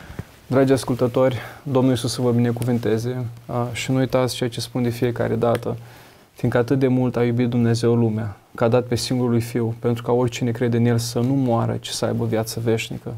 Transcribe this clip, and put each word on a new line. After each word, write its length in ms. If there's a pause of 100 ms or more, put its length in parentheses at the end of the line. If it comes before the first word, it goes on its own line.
(480)
Dragi 260
ascultători, 640 (260)
Domnul 280
Iisus 220
să 80
vă 100
binecuvânteze, 960 (200)
a, 260
și 180
nu 80
uitați 360
ceea 140
ce 120
spun 220
de 60
fiecare 460
dată, 420 (560)
„Fiindcă 280
atât 180
de 80
mult 300
a 80
iubit 240
Dumnezeu 460
lumea, 420 (180)
că 100
a 40
dat 180
pe 80
singurul 360
lui 100
Fiu, 380
pentru 240
ca 100
oricine 380
crede 260
în 80
El 140
să 200
nu 160
moară, 420
ci 120
să 160
aibă 200
viață 360
veșnică.” 580